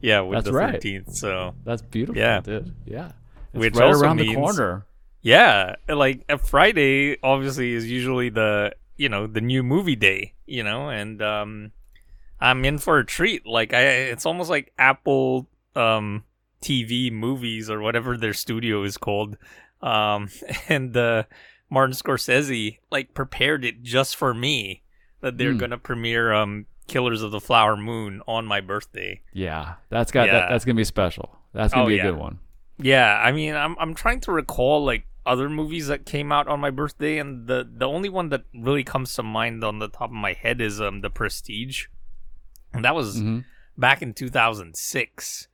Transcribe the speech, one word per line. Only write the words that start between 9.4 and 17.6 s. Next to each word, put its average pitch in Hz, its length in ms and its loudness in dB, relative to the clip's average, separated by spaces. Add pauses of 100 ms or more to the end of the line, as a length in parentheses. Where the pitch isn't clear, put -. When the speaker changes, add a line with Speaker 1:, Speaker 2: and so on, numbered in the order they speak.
Speaker 1:
new 127 220 0
movie 147 340 0
day, 98 380 2 (120)
you 127 180 -8
know, 123 260 -6
and, 107 320 -6
um, 107 480 -4 (680)
I'm 127 240 2
in 143 140 2
for 156 200 4
a 120 80 2
treat. 185 400 -2
Like, 113 260 0
I, 123 100 6
it's 127 440 2
almost 170 240 -2
like 147 280 -2
Apple, 131 680 4 (280)
um, 107 480 0 (360)
T 131 220 -2
V 123 280 -2
movies 113 600 -6